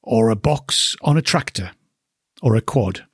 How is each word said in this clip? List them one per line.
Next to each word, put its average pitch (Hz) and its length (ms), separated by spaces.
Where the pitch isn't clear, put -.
or 113 280
a 110 60
box - 640
on 151 160
a 156 40
tractor, - 500
or 117 140
a 113 60
quad. - 520